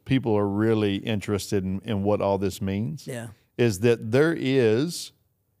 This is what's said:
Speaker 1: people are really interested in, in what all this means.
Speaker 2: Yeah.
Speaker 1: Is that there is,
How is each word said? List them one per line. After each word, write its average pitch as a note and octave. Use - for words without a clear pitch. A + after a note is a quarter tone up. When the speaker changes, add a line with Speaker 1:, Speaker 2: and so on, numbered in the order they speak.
Speaker 1:
people A#2+
are G#2
really G#2
interested G2+
in, F#2+
in G#2
what G2+
all G2
this G2
means. G#2+
Speaker 2:
Yeah. A#2
Speaker 1:
Is A2+
that A#2
there D#3
is, C3